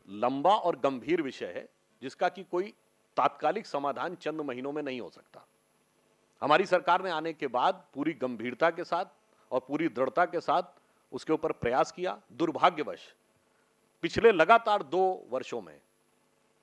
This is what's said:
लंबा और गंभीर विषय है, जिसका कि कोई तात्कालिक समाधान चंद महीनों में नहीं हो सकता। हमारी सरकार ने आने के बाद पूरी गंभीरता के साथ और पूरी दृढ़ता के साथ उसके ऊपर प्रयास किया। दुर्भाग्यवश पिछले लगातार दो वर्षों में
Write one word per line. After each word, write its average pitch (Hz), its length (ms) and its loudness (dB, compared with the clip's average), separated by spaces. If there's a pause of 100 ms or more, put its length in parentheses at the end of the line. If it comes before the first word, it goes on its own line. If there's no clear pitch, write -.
लंबा 135 460 2
और 170 240 0
गंभीर 139 420 0
विषय 127 240 -8
है, 95 240 -10 (320)
जिसका 156 280 -4
कि 190 140 -10
कोई 190 300 -6 (440)
तात्कालिक 151 480 0
समाधान 143 500 -6
चंद 156 260 -6
महीनों 135 300 -8
में 151 120 -8
नहीं 131 180 -8
हो 110 80 -12
सकता। - 380 -20 (920)
हमारी 151 240 4
सरकार 180 380 2
ने 190 60 -4
आने 160 240 -4
के 147 140 -6
बाद 143 460 -2
पूरी 143 200 -4
गंभीरता 123 560 -2
के 170 140 -4
साथ 175 220 -4 (460)
और 127 80 0
पूरी 151 280 -2
दृढ़ता 127 380 0
के 170 160 -4
साथ 165 220 0 (480)
उसके 139 220 -4
ऊपर 156 180 0
प्रयास 135 400 0
किया। 180 300 -8 (100)
दुर्भाग्यवश 151 840 0 (840)
पिछले 196 300 4
लगातार 208 520 6
दो 185 460 0
वर्षों 120 320 -6
में 76 200 -20 (800)